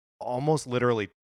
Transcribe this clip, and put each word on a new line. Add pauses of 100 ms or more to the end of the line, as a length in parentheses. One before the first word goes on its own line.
(200)
almost
literally (140)